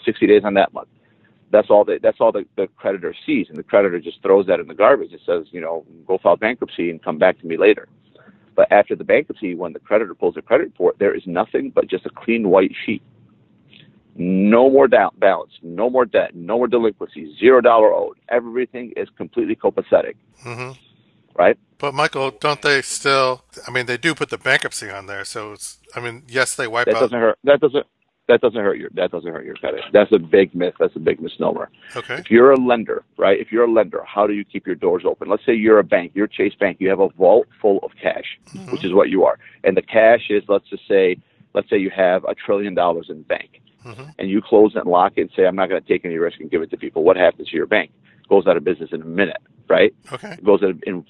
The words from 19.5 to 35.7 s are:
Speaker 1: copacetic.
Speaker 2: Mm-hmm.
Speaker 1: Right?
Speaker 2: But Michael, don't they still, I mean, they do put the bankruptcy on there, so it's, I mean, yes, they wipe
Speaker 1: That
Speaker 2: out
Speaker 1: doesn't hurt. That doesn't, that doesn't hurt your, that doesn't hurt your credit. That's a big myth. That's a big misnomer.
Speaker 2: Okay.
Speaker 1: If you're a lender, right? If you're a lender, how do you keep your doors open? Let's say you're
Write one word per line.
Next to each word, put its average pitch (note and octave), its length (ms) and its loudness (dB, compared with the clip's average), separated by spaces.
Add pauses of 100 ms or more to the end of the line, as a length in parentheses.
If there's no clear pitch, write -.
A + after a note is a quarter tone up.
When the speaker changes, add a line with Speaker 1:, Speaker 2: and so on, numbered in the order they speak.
Speaker 1:
copacetic. - 600 -2 (280)
Speaker 2:
Mm-hmm. A#2+ 280 -12 (640)
Speaker 1:
Right? D#3 240 0 (200)
Speaker 2:
But C#3+ 160 -6
Michael, C#3 380 -4
don't D3 300 -4
they C#3+ 200 0
still, C3 640 -2 (200)
I - 60 -16
mean, B2+ 140 -4
they A#2+ 120 -6
do D#3+ 160 -2
put C#3+ 160 -8
the A#2 80 -10
bankruptcy B2+ 520 -4
on G2 180 -14
there, G2 160 -12
so G#2+ 300 -12
it's, - 260 -18 (160)
I B2+ 60 -10
mean, A#2+ 260 -12
yes, B2 280 -2
they B2+ 120 -6
wipe A2+ 200 -2
Speaker 1:
That A2 100 0
Speaker 2:
out - 20 -2
Speaker 1:
doesn't A#2+ 200 -2
hurt. A2+ 260 0
That C#3+ 160 2
doesn't, C#3+ 260 -2 (400)
that A#2+ 140 2
doesn't A#2 180 -2
hurt G2+ 180 -2
your, D#2 180 -14
that F2+ 160 -4
doesn't E2+ 200 -10
hurt D2+ 140 -14
your D#2 100 -16
credit. - 260 -8 (120)
That's G2+ 180 4
a C#3+ 80 4
big F2+ 340 2
myth. F2 240 -4
That's - 200 -2
a - 20 -12
big D#2+ 220 -4
misnomer. E2+ 480 -8 (260)
Speaker 2:
Okay. B2 200 -10
Speaker 1:
If - 140 -14
you're A#2+ 220 8
a C3+ 80 6
lender, A#2+ 460 -2 (120)
right? F#2+ 220 2
If A2+ 120 -10
you're A#2 120 2
a A#2 80 2
lender, G#2+ 340 0
how G#2 220 0
do G#2 60 -2
you G#2 100 -6
keep - 240 -12
your F2+ 80 -4
doors F2+ 300 -2
open? E2 240 -4
Let's G#2 160 -4
say B2+ 80 2
you're A2 260 4